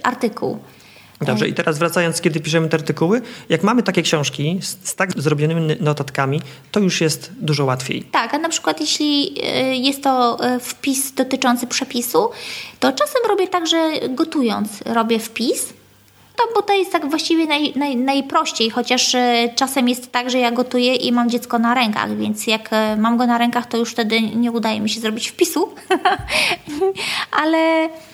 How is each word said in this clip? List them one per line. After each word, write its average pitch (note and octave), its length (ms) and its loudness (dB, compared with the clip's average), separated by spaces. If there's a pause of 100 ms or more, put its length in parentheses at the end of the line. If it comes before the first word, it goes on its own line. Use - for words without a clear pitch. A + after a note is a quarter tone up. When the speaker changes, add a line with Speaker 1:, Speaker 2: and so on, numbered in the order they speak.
Speaker 1:
artykuł. A#3 560 -2 (640)
Speaker 2:
Dobrze, B2+ 240 2
Speaker 1:
E, - 20 4
Speaker 2:
i - 60 0
teraz E3 260 0
wracając, E3+ 420 0
kiedy D#3+ 180 0
piszemy D#3+ 300 0
te D#3+ 80 2
artykuły, E3 440 0 (280)
jak D#3+ 140 0
mamy A3+ 200 4
takie F#3 180 0
książki D#3 600 0
z, - 280 -10
z - 60 -6
tak F#3 260 -2
zrobionymi D3+ 400 0 (100)
n-, D3 80 -2
notatkami, C#3+ 640 0 (300)
to G#3 80 0
już F#3 220 2
jest D#3 380 -2
dużo D3 260 0
łatwiej. C3 380 -2
Speaker 1:
Tak, A#3 300 0
a D4 40 2
na E4 120 -2
przykład D#4+ 320 -2
jeśli, D4 640 0
e, C4 320 0
jest C4+ 280 0
to, B3 400 2
e, B3 160 0
wpis - 540 -4
dotyczący B3 540 0
przepisu, A#3 640 0 (500)
to C4 120 4
czasem C#5 380 0
robię F#4+ 180 2
tak, F4 200 0
że D#4+ 240 2 (180)
gotując A#3+ 600 0 (160)
robię A3+ 340 2
wpis, - 540 -4 (600)
to, A#4+ 80 2 (120)
bo G#4 60 2
to G#4 120 2
jest F#4+ 180 0
tak D#4 180 0
właściwie D#4+ 380 0
naj-, D4 300 0
naj-, C#4 200 0
najprościej, C4 720 0
chociaż, B3 460 0
e, A#3+ 400 4
czasem B3+ 340 2
jest B3 220 -4
tak, B3 180 -2
że B3 80 0
ja A#3+ 140 2
gotuję B3 440 2
i B3 160 0
mam A#3+ 180 2
dziecko A#3+ 300 0
na A#3 140 2
rękach, G#3+ 440 0
więc G#3+ 300 -2
jak, A3 240 0
e, G#3+ 260 2
mam A#3 200 2
go B3 100 2
na A#3 100 4
rękach, A#3+ 280 0
to - 120 -4
już A#3 140 0
wtedy A3+ 300 0
nie A#3 300 0
udaje A3 300 -2
mi G#3+ 80 -2
się A3 100 -4
zrobić A3 300 -4
wpisu, - 400 0 (200)
<laughs> - 1500 -2
ale D#4+ 480 2 (240)